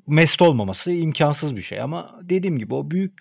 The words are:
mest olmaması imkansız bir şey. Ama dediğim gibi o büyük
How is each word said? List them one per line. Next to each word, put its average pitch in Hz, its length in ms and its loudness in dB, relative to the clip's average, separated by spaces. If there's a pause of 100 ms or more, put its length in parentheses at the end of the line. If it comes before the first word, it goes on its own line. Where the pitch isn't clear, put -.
mest 156 340 4
olmaması 123 500 2
imkansız 151 640 -2
bir 92 60 -8
şey. 101 200 -8
Ama 156 400 -10
dediğim 180 360 -2
gibi 110 160 -6
o 143 180 -6
büyük 190 300 -2